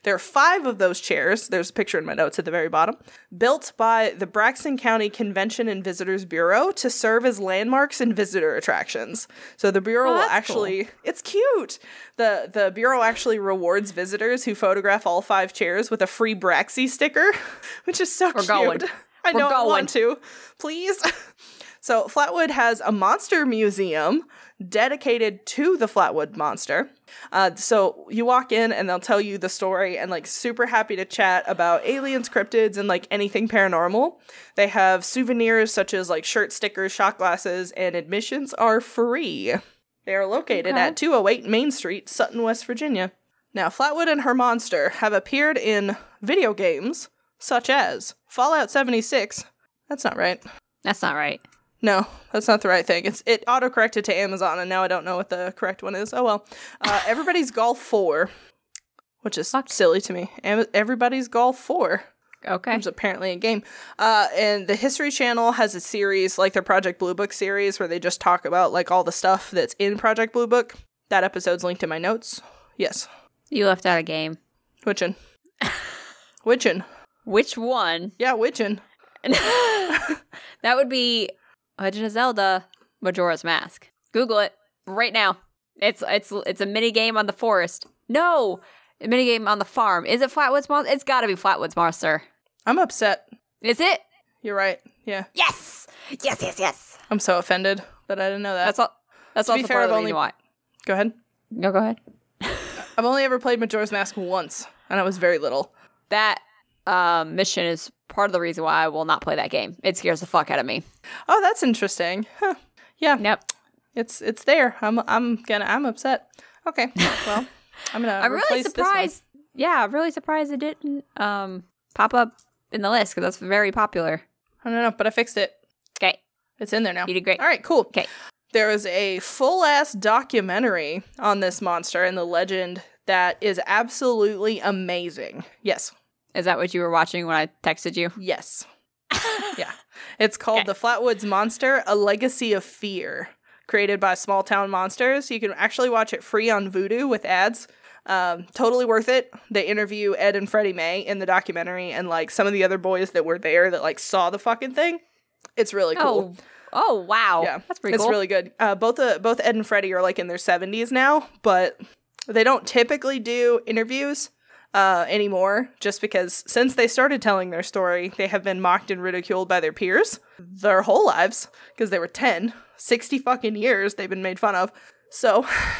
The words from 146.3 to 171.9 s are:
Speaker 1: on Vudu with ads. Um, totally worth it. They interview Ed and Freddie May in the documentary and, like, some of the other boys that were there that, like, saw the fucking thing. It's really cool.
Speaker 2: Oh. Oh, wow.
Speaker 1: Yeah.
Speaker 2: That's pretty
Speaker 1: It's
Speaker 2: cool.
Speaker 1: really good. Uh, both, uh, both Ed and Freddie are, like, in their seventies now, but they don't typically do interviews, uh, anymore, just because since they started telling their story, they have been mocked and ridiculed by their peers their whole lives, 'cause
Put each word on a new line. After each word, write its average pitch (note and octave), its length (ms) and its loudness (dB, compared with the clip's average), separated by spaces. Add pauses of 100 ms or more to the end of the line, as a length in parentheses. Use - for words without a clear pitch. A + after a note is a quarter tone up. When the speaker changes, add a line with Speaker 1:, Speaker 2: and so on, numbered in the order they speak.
Speaker 1:
on G3 200 0
Vudu G3+ 380 -2
with A3 160 -2
ads. F#3+ 420 0 (400)
Um, F3+ 480 -2
totally B3 300 2
worth A3+ 240 2
it. B3+ 220 0 (200)
They G3 160 0
interview G#3 500 -2
Ed G3+ 200 2
and G3 120 -4
Freddie G#3+ 240 2
May F3 280 -4
in G3 180 -6
the F#3+ 80 -4
documentary F3+ 640 -2
and, F3+ 160 -4
like, E3 220 -2
some G3+ 160 0
of G3+ 60 0
the F#3+ 120 2
other F#3 140 2
boys F#3 320 0
that E3 140 0
were E3+ 140 -2
there F3 320 4
that, E3+ 120 -2
like, D#3 160 -2
saw F3+ 320 0
the G3 80 -6
fucking A#3+ 360 -2
thing. E4+ 240 0 (580)
It's G#3 180 0
really F3 220 0
cool. G3 400 0
Speaker 2:
Oh. - 60 -20 (300)
Oh, C4+ 280 2
wow. F#3 420 2
Speaker 1:
Yeah. E3+ 240 -2
Speaker 2:
That's - 140 -8
pretty A3 160 0
Speaker 1:
It's G#3+ 80 2
Speaker 2:
cool. A#3 80 4
Speaker 1:
really G3 160 0
good. F#3 320 0
Uh, G3+ 160 2
both, A3+ 240 0
uh, A3 180 4
both A3+ 240 0
Ed A#3 140 4
and G#3+ 100 -2
Freddie G3 260 0
are, F3+ 100 2
like, F#3 180 0
in F3+ 80 -6
their F3 100 -6
seventies G3 540 -2
now, C#4 360 4 (140)
but F#3 360 2 (500)
they A3 160 2
don't B3+ 220 2
typically C4 520 0
do A#3+ 480 2
interviews, C4 640 -2 (420)
uh, F#3+ 360 4
anymore, G3+ 600 0 (120)
just G3+ 200 -4
because F#3 460 -2
since B3+ 300 2
they A#3 100 4
started B3+ 340 2
telling F#3+ 300 0
their E3+ 140 -6
story, F3+ 520 -2
they F#3+ 120 0
have F#3+ 160 -2
been F#3+ 160 -2
mocked F#3 320 0
and F3+ 100 -4
ridiculed F#3 460 -2
by F#3 100 2
their D#3 140 0
peers G3+ 480 0 (180)
their F#3+ 440 2
whole A3 240 4
lives, - 420 2 (280)
'cause G#3+ 140 -2